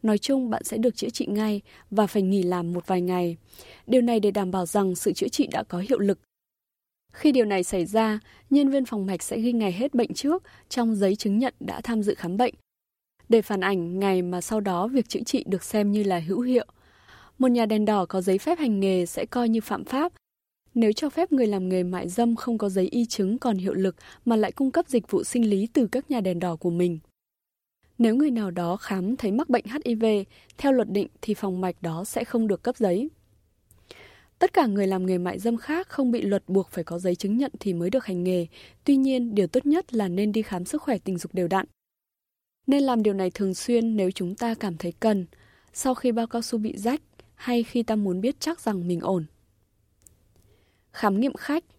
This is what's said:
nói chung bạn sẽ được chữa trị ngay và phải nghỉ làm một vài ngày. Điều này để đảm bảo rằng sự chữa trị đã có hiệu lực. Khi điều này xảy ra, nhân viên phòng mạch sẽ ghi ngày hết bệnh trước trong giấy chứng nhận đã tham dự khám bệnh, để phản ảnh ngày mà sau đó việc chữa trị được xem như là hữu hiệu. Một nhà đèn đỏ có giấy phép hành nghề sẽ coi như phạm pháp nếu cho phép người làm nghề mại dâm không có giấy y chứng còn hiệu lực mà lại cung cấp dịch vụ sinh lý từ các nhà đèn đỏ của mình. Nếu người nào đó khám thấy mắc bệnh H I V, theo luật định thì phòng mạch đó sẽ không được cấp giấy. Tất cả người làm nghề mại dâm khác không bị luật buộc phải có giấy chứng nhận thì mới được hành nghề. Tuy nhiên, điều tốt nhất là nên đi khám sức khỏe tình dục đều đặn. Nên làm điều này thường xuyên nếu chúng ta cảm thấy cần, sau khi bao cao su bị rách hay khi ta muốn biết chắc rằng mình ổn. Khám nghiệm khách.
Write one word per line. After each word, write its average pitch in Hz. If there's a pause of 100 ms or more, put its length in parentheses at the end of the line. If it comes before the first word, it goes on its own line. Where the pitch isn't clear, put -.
nói 214
chung 262
bạn -
sẽ -
được 226
chữa 247
trị -
ngay 208 (300)
và 202
phải 196
nghỉ 190
làm 175
một 175
vài 185
ngày. 180 (500)
Điều 254
này 233
để 208
đảm 196
bảo 185
rằng 190
sự -
chữa -
trị -
đã -
có 180
hiệu 208
lực. 196 (960)
Khi 302
điều 247
này 196
xảy 180
ra, 214 (320)
nhân 277
viên 269
phòng 202
mạch 190
sẽ -
ghi 240
ngày 220
hết 233
bệnh 240
trước 320 (260)
trong 226
giấy 196
chứng 202
nhận 254
đã -
tham 226
dự 202
khám 180
bệnh, 247 (760)
để 226
phản 202
ảnh 180
ngày 190
mà 180
sau 220
đó 190
việc 262
chữa -
trị -
được 185
xem 208
như 208
là 196
hữu 180
hiệu. 247 (720)
Một 262
nhà 240
đèn 214
đỏ 208
có 190
giấy 185
phép 339
hành 226
nghề 190
sẽ -
coi 240
như 226
phạm -
pháp 294 (640)
nếu 220
cho 277
phép 349
người 262
làm 196
nghề 185
mại 180
dâm 233
không 226
có 202
giấy 185
y 240
chứng 208
còn 220
hiệu 185
lực 190 (280)
mà 226
lại 208
cung 269
cấp 330
dịch 233
vụ -
sinh 226
lý 202
từ 254
các 254
nhà 254
đèn 185
đỏ 170
của 175
mình. 170 (1000)
Nếu 226
người 294
nào 214
đó 175
khám 196
thấy 202
mắc 262
bệnh 240
H 226
I 240
V, 220 (540)
theo 277
luật 247
định 196 (140)
thì 214
phòng 185
mạch 185
đó 170
sẽ 247
không 226
được 196
cấp 247
giấy. 214 (1300)
Tất 370
cả 320
người 202
làm 190
nghề 185
mại 180
dâm 226
khác 320
không 262
bị 233
luật 196
buộc 190
phải 170
có 170
giấy 180
chứng 202
nhận 262
thì 190
mới 170
được 262
hành 180
nghề. 180 (380)
Tuy 277
nhiên, 262
điều 202
tốt 254
nhất 302
là 208
nên 202
đi 220
khám 185
sức 302
khỏe 240
tình 185
dục 170
đều 185
đặn. 190 (1000)
Nên 277
làm 247
điều 208
này 190
thường 190
xuyên 226
nếu 185
chúng 185
ta 226
cảm 196
thấy 170
cần, 208 (460)
sau 262
khi 247
bao 226
cao 233
su 233
bị 214
rách 233 (340)
hay 240
khi 233
ta 220
muốn 190
biết 247
chắc 330
rằng 185
mình 170
ổn. 175 (1700)
Khám 202
nghiệm 262
khách. 311 (140)